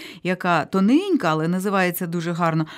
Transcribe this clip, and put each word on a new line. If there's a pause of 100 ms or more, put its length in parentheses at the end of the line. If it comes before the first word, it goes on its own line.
(220)
яка
тоненька,
але
називається
дуже
гарно (120)